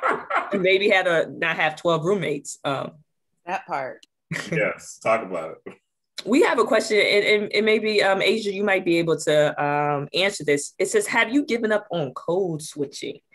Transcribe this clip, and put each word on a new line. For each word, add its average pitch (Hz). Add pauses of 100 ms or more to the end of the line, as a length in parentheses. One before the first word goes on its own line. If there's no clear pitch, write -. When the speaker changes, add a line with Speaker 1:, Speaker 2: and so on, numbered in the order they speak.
Speaker 1:
<laughs> -
Maybe 190
had 185
a, 165
not 165
have 156
twelve 165
roommates. 165
Um, 135 (520)
Speaker 2:
That 180
part. 139 (480)
Speaker 3:
Yes, -
talk 113
about 87 (100)
it. - (520)
Speaker 1:
We 254
have 330
a 226
question, 220
and, 202
and, 208
and 214
maybe, 214
um, 190
Asia, 208
you 190
might 190
be 170
able 160
to, 151
um, 147
answer 190
this. 143
It 190
says, 208
"Have 226
you 285
given 233
up 208
on 147
code 170
switching? - (140)